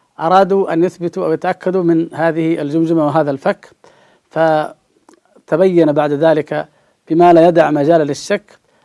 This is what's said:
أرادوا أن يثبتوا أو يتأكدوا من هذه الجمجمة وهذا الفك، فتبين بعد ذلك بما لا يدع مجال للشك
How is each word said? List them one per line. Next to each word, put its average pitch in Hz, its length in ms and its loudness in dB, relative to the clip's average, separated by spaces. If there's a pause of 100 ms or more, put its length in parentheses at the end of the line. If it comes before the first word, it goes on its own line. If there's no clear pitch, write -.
(200)
أرادوا 185 520 0
أن 170 120 0
يثبتوا 175 420 -6
أو 160 60 -2
يتأكدوا 180 500 -4
من 165 320 0
هذه 160 480 -2
الجمجمة 160 440 -2
وهذا 147 240 0
الفك، 139 400 -6 (600)
فتبين 160 1600 -2
بعد 147 200 -2
ذلك 151 560 -2 (420)
بما 175 220 4
لا 170 160 6
يدع 160 220 2
مجال 151 300 2
للشك 147 580 -6 (260)